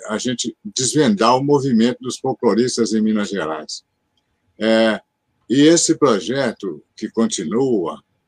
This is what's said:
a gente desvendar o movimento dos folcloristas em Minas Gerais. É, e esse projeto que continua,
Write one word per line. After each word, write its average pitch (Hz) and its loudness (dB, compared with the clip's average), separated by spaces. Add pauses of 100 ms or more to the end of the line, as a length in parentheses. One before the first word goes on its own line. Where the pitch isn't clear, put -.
a 107 -4
gente 120 -6
desvendar 123 2
o 135 -2
movimento 127 2
dos 123 -8
folcloristas 117 0
em 110 0
Minas 107 -2
Gerais. 78 -8 (760)
É, 110 2 (480)
e 139 2
esse 165 4
projeto 107 -2 (120)
que 107 -10
continua, 104 -2 (260)